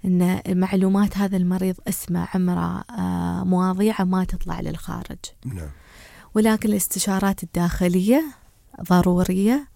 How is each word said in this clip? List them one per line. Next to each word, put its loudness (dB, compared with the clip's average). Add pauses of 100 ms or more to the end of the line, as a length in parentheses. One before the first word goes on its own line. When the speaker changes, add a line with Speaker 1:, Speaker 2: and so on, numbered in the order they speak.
Speaker 1:
إن 2
معلومات 2
هذا 0
المريض، 0 (120)
اسمه، -4
عمره، -2
آه، -2
مواضيعه 0
ما 0
تطلع -4
للخارج. -8 (280)
Speaker 2:
نعم. -10 (680)
Speaker 1:
ولكن 2
الاستشارات 0
الداخلية 2 (560)
ضرورية 2